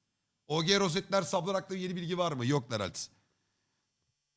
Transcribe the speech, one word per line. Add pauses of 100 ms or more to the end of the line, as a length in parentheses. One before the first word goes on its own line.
(480)
O
G
rozetler
sablar
hakkında
yeni
bilgi
var
mı?
Yok
Leralt. (1400)